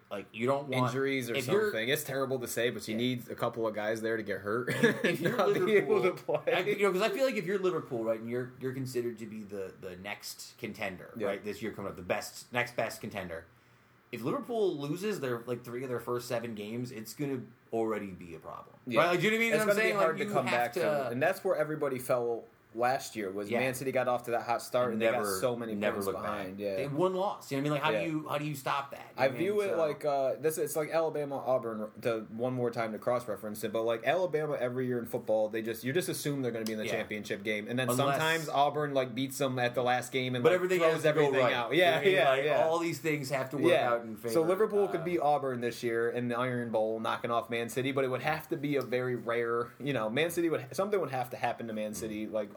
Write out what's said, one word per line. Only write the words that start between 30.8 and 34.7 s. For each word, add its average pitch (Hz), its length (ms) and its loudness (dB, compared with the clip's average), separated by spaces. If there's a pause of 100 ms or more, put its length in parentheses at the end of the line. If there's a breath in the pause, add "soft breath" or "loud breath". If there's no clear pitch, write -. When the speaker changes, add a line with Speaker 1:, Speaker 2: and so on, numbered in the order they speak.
Speaker 2:
Alabama, 147 460 0
Auburn, 117 500 0 (140)
to 110 240 0 (100)
one 123 180 -2
more 123 180 0
time 113 200 -2
to 107 60 -4
cross-reference 110 640 -2
it, 107 80 -2
but, 113 120 0
like, 113 220 0
Alabama 151 540 2
every 123 280 0